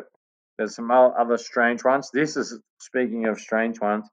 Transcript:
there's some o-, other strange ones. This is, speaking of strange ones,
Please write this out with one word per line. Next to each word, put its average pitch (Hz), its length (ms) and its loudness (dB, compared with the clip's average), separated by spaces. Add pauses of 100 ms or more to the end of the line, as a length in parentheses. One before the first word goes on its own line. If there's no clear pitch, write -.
(560)
there's 107 200 -6
some 117 140 -6
o-, 127 280 6
other 117 180 2
strange 117 480 0
ones. 135 280 0
This 147 240 0
is, 117 220 -6 (200)
speaking 117 480 -2
of 104 120 -2
strange 113 420 -2
ones, 107 320 -2